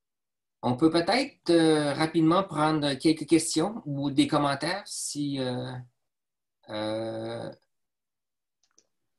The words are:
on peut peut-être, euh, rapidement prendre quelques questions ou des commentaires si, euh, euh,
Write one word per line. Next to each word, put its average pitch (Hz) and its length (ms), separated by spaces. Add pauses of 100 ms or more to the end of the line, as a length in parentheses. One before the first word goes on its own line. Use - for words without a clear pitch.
(600)
on 123 140
peut 160 160
peut-être, 175 600
euh, 156 420
rapidement 160 500
prendre 151 520
quelques 156 300
questions 165 600
ou 139 260
des 285 160
commentaires 185 580
si, 143 540
euh, 127 320 (960)
euh, 113 840 (1700)